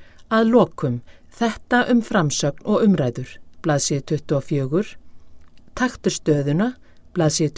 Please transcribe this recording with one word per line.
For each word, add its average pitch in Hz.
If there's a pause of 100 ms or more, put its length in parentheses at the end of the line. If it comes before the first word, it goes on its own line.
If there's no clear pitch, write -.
(300)
Að 226
lokum, 135 (320)
þetta 233
um 240
framsögn 151
og 214
umræður. 139 (320)
Blaðsíðu 143
tuttugu 151
og 135
fjögur. 143 (800)
Taktu 247
stöðuna. 151 (420)
Blaðsíðu 156